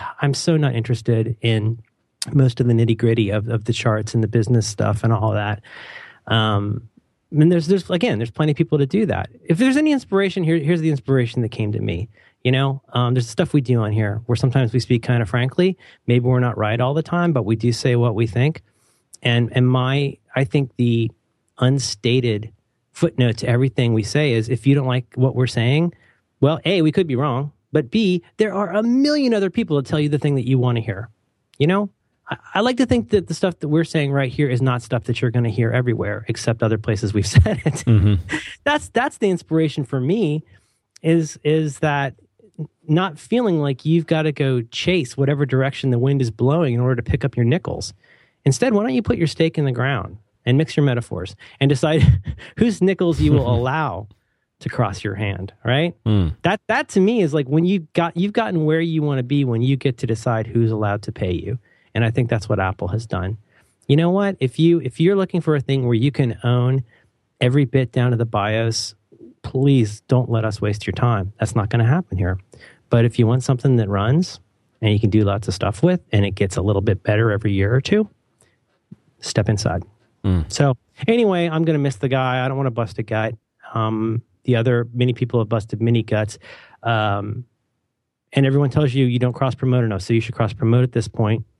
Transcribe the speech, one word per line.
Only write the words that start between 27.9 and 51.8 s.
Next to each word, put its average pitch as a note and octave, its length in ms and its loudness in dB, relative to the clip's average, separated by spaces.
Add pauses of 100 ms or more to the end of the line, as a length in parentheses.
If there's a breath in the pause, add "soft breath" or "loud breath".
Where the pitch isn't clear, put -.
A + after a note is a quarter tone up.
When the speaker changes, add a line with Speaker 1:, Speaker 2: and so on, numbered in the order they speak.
Speaker 1:
there G#3+ 160 0
are F#3+ 180 -2
a G#3 120 0
million C4+ 500 2
other G3 160 0
people E3 320 -2
to B2+ 80 -8
tell D#3 100 0
you D3 100 0
the D3 100 0
thing D3 160 0
that B2 120 -2
you C3 120 2
wanna A#2+ 220 0
hear. G#2+ 280 -8 (480)
You C#3+ 100 2
know, G3 220 0 (400)
I, C3+ 80 -8 (180)
I F#3 40 0
like B3 180 0
to C4 80 2
think A#3+ 260 0
that G3+ 160 2
the E3+ 60 -6
stuff E3+ 260 -2
that D3+ 100 -6
we're D#3+ 160 2
saying D3 260 -2
right C#3 200 0
here D3 180 0
is B2 120 0
not B2+ 200 0
stuff - 240 -4
that B2 160 -4
you're B2 100 0
gonna A#2 180 0
hear A2+ 220 0
everywhere, A2 560 -2
except A#2 340 -4
other A2 160 2
places G#2+ 360 -2
we've G#2 140 0
<laughs> - 0 -
said G3+ 380 2
it. D3+ 200 -4
Speaker 2:
Mm-hmm. G#2 300 4 (500 loud breath)
Speaker 1:
That's, D4 240 0
that's B3+ 300 -2
the G#3 100 2
inspiration D#3+ 560 0
for C3+ 160 -4
me D#3 420 0 (580 soft breath)
is, E3 440 0
is D3+ 340 0
that C#3+ 360 -2 (720)
not D#3+ 300 0
feeling G#3+ 420 0
like C#3+ 260 -4
you've D#3+ 200 2
gotta D#3 260 0
go C3+ 300 0
chase D3+ 560 -4
whatever C#3 280 0
direction C3+ 440 0
the B2 80 2
wind C3+ 240 2
is A#2+ 80 -2
blowing C3+ 440 0
in A#2 80 0
order B2+ 140 0
to A#2 80 -2
pick - 220 -2
up C3+ 100 -6
your A#2+ 100 2
nickels. - 480 -2 (520 soft breath)
Instead, A3+ 280 2
why G3+ 100 2
don't B3+ 100 -2
you B3 80 0
put A3+ 160 0
your E3+ 80 0
stake D#3+ 320 -2
in D3+ 80 0
the C3+ 60 0
ground A#2+ 460 -4 (280)
and B2 120 4
mix D#3 180 0
your D3 100 4
metaphors A#2 500 -4 (260 loud breath)
and C3+ 80 4
decide D3+ 340 2 (400 loud breath)